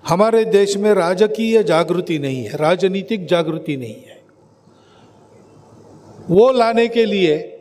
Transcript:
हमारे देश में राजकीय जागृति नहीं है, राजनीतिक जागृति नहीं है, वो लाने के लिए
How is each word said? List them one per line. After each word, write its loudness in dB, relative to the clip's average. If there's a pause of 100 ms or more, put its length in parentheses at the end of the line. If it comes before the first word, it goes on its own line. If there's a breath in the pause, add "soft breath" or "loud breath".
हमारे 2
देश 2
में 2
राजकीय 0
जागृति 0
नहीं -6
है, -10
राजनीतिक -2
जागृति -2
नहीं -14
है, -20 (2000 soft breath)
वो 4
लाने 0
के 0
लिए 0 (220)